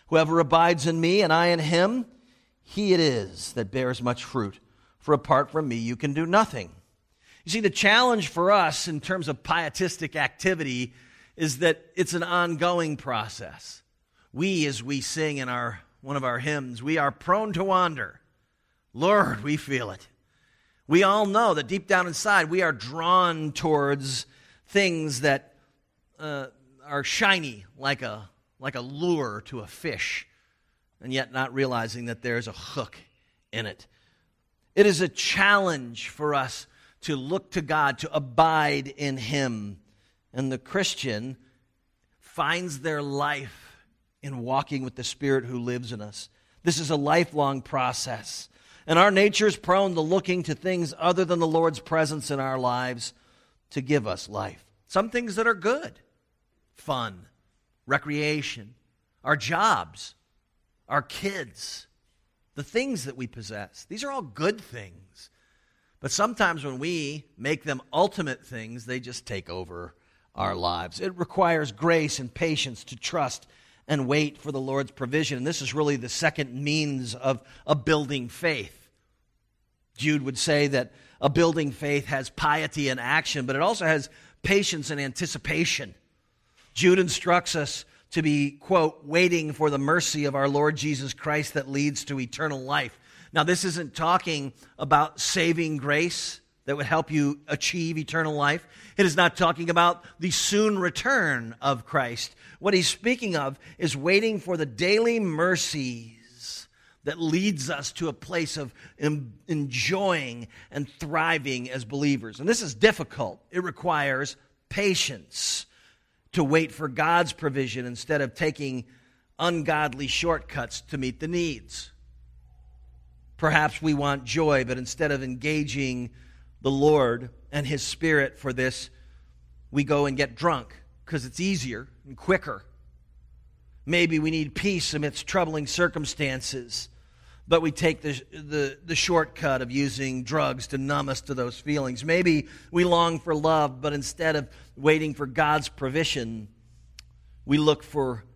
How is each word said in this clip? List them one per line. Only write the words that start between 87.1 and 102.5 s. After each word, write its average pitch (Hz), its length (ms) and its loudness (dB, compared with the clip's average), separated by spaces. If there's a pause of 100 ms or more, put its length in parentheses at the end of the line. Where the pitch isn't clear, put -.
us - 300 -6 (260)
to 165 100 0
be, 147 300 2
quote, 160 540 0
"waiting 165 480 2
for 151 160 2
the 139 100 0
mercy 151 460 2
of 139 100 -2
our 139 140 2
Lord 147 260 2
Jesus 139 380 -4
Christ 151 400 -4
that 135 160 -4
leads 143 360 -2
to 139 140 -6
eternal 139 420 -6
life." 135 380 -4 (320)
Now, - 120 2
this 180 220 2
isn't 165 300 -6
talking 160 580 0 (260)
about 151 400 2
saving 165 580 0
grace 147 640 -2 (240)
that 139 140 -2
would 143 80 -4
help 156 260 0
you 147 360 2
achieve 160 500 -2
eternal 156 360 -2
life. 147 320 0 (300)
It 202 100 6
is 156 120 2
not 175 180 6
talking 170 340 2
about 170 360 4 (140)
the 170 120 -2
soon 208 480 2
return 170 800 0
of 131 240 0
Christ. 120 480 -4 (260)